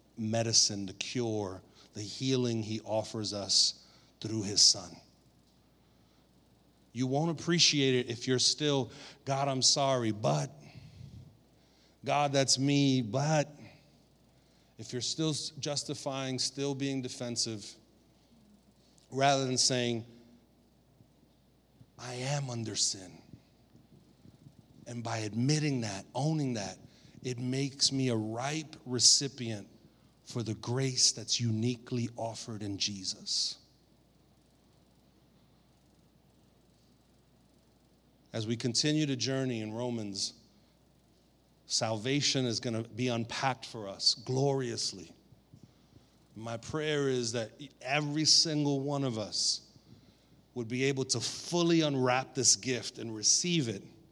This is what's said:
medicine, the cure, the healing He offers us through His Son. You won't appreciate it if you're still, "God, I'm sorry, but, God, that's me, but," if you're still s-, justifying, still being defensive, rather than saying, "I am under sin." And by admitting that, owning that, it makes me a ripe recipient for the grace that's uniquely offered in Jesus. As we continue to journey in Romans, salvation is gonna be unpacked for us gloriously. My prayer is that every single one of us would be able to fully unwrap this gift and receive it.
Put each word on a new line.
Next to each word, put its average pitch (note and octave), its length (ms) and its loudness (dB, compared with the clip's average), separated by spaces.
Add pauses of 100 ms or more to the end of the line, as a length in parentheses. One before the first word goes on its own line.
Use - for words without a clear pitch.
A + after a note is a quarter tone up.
(180)
medicine, A2 680 2
the F#2 100 -8
cure, G#2+ 680 -4 (320)
the G#2+ 80 -8
healing A#2+ 600 0
He G#2+ 220 -6
offers G#2+ 480 -4
us G2 420 2 (460)
through A2 220 -4
His G2+ 180 0
Son. F2 340 4 (2000)
You B2 140 -2
won't D3 240 0
appreciate C#3+ 640 4
it B2 160 0
if B2 180 -6
you're B2+ 100 4
still, C#3 520 2 (340)
"God, C#3 240 0
I'm C3 140 -2
sorry, C3 480 4
but, C#3 400 0 (1500)
God, C#3 280 2
that's C3+ 260 4
me, C#3 420 6
but," C#3 480 2 (1300)
if - 160 -14
you're B2 100 -4
still D#3+ 280 0
s-, - 300 -4
justifying, C3+ 800 -4
still C#3 360 -2
being C3+ 260 -2
defensive, A#2+ 720 -6 (1400)
rather C3+ 360 4
than B2+ 100 0
saying, A#2+ 480 2 (1900)
"I B2 160 -10
am C3+ 360 -4
under A2+ 240 -6
sin." F#2 380 -2 (1700)
And A#2+ 180 -8
by A2+ 140 -4
admitting B2+ 640 2
that, G2 220 -6 (100)
owning C#3+ 400 0
that, F#2+ 220 -6 (460)
it B2+ 160 -6
makes C3+ 540 0
me C3+ 160 2
a A#2 80 2
ripe B2 580 -4 (100)
recipient A#2 840 2 (560)
for - 180 -4
the G#2+ 120 -2
grace B2+ 580 2
that's - 260 -4
uniquely A#2 800 0
offered A2 460 -8
in G2 160 -4
Jesus. - 800 -4 (4000)
As G#2+ 140 -4
we A#2 100 0
continue D3+ 500 0
to C3+ 100 -2
journey B2+ 440 -2
in G#2+ 120 -6
Romans, A2 640 -6 (1300)
salvation B2+ 800 0
is A2+ 120 0
gonna A2+ 240 -2
be A#2 260 -4
unpacked A#2 580 -2
for G#2+ 220 -12
us - 260 0
gloriously. B2+ 960 -2 (1200)
My A#2 200 -8
prayer D3 520 0
is B2 240 2
that A2+ 200 -4 (280)
every D3 440 0
single C#3+ 560 4
one C#3 240 0
of A#2 140 0
us - 420 -2 (920)
would A#2+ 140 -6
be B2+ 160 -2
able C3+ 220 2
to B2 140 0
fully E3+ 640 2
unwrap C3 520 2
this B2 220 4
gift A#2+ 420 -4
and A2+ 160 -8
receive C#3 540 2
it. F#2+ 160 -6 (280)